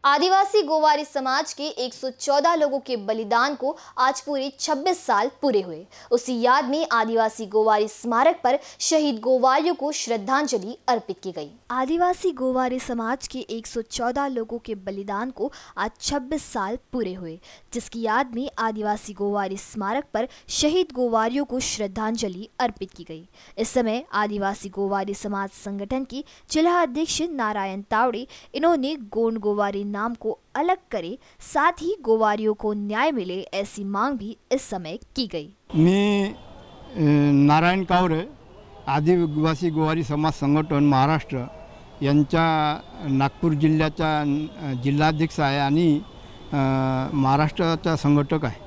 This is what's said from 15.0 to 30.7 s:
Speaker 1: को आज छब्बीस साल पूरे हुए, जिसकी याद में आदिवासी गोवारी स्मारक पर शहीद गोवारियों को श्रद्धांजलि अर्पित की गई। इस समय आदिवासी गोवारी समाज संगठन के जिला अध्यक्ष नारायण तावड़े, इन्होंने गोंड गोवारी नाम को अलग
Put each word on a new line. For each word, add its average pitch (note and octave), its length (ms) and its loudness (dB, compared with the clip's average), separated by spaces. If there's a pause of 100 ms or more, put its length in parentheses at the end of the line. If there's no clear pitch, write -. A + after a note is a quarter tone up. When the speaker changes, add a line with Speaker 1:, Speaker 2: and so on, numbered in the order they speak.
Speaker 1:
को B3+ 200 -4 (260)
आज G#3 140 -2 (100)
छब्बीस C#4+ 420 -4
साल G#3+ 340 -4 (160)
पूरे G#3 200 -2
हुए, F3 240 -12 (360)
जिसकी A#3 280 -6
याद A#3 340 0
में C4 140 -4 (100)
आदिवासी G#3+ 540 -2
गोवारी G3+ 440 -2
स्मारक G#3+ 560 -4
पर A3+ 140 -2 (220)
शहीद D#4+ 440 0
गोवारियों A#3+ 520 0
को B3 140 -4
श्रद्धांजलि G#3+ 880 -4 (100)
अर्पित G#3+ 320 -4
की F3 120 -18
गई। D#3+ 240 -16 (300)
इस A3+ 120 0
समय A#3+ 340 0 (100)
आदिवासी G3+ 560 -2
गोवारी G3 440 -2
समाज G3+ 360 -4 (160)
संगठन G3+ 380 -4
के C4 200 -10 (280)
जिला F4 300 4
अध्यक्ष D4+ 400 -2
नारायण G#3+ 600 -2
तावड़े, A#3 440 0 (300)
इन्होंने D#4 400 2
गोंड A3+ 440 -2
गोवारी G3+ 440 0 (140)
नाम A#3 160 -4
को A3 200 -6 (220)
अलग E4+ 200 2 (160)